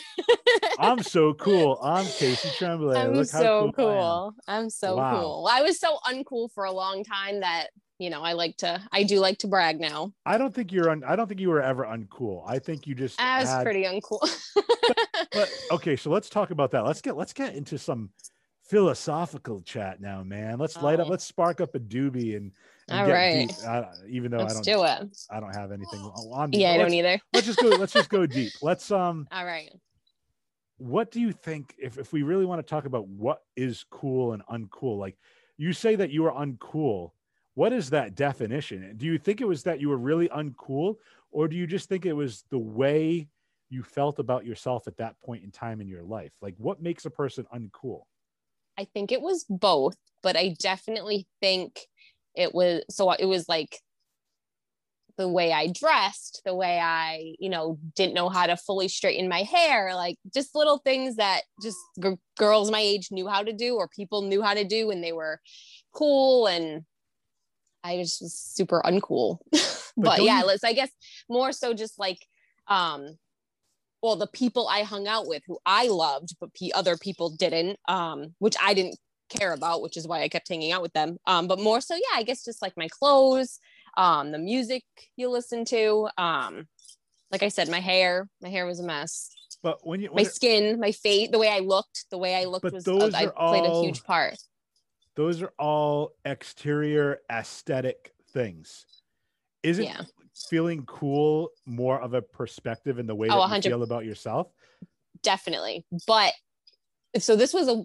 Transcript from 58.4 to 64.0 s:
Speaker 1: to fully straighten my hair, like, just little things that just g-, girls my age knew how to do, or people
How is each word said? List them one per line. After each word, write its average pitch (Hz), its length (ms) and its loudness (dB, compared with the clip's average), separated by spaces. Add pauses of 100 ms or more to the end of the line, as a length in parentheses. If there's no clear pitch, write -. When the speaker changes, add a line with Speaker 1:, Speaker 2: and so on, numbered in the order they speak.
Speaker 1:
to 175 100 2
fully 190 320 -2
straighten 185 400 0
my 180 140 0
hair, 247 520 2
like, 180 220 -4 (160)
just 277 220 -4
little 294 240 4
things 262 380 0
that 196 260 2 (200)
just 214 140 -8 (260)
g-, 190 140 0 (220)
girls 214 320 6
my 214 100 2
age 202 300 0
knew 185 180 -4
how 202 140 0
to 214 100 -4
do, 240 240 -2
or 180 120 -2
people 202 340 -6